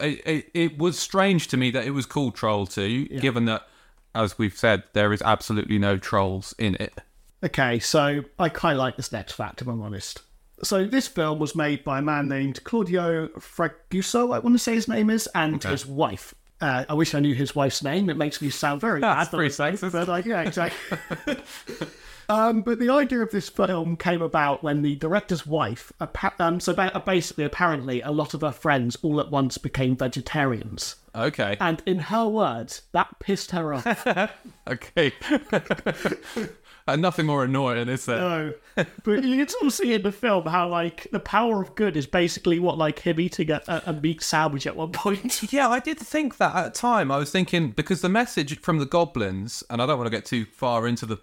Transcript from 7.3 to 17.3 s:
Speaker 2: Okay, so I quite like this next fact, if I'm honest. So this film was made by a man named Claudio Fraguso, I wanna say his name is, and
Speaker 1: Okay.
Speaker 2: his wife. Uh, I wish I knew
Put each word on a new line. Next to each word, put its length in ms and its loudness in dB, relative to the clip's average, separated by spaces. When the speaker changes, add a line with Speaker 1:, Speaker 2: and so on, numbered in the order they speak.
Speaker 2:
Okay, 360 2
so 440 2
I 100 2
quite 280 0
like 180 0
this 160 -8
next 220 -8
fact, 280 -8
if 60 -6
I'm 140 -4
honest. 400 -10
So 220 2
this 220 2
film 300 0
was 160 -2
made 300 0
by 160 -2
a 20 -2
man 280 0
named 340 -2
Claudio 640 0
Fraguso, 960 -2
I 60 0
wanna 180 4
say 160 2
his 140 0
name 240 2
is, 240 0
and 200 0
Speaker 1:
Okay. 140 -4
Speaker 2:
his 160 -2
wife. 480 -4
Uh, 260 0
I 60 -4
wish 200 2
I 60 0
knew 160 4